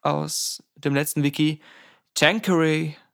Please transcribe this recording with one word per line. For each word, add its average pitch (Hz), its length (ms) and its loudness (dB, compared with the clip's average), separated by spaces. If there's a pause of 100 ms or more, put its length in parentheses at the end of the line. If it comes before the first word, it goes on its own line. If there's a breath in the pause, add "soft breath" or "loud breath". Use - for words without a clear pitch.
aus - 600 -4 (120)
dem 139 200 -2
letzten 147 260 -2
Wiki 151 400 0 (540 loud breath)
Tanqueray 160 840 2 (160)